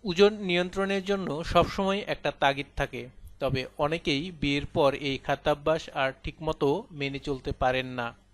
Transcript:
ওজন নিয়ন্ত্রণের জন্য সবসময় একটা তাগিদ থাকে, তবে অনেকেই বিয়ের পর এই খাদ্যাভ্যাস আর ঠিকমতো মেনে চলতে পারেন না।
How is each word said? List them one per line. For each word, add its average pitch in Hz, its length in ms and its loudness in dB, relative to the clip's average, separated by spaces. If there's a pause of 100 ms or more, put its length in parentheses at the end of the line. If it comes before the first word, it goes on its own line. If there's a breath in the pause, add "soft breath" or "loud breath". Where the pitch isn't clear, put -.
ওজন 196 280 6 (120)
নিয়ন্ত্রণের 185 640 0
জন্য 190 240 -2 (140)
সবসময় 190 640 2
একটা 147 320 -2
তাগিদ 139 360 2
থাকে, 131 260 -4 (380)
তবে 131 220 0 (160)
অনেকেই 151 540 0
বিয়ের 143 360 -2
পর 147 220 4 (200)
এই 131 100 -2
খাদ্যাভ্যাস 147 640 0 (100)
আর 135 160 0 (100)
ঠিকমতো 156 500 -2 (220)
মেনে 139 280 -6
চলতে 139 340 -6
পারেন 127 400 0
না। 123 140 -4 (260)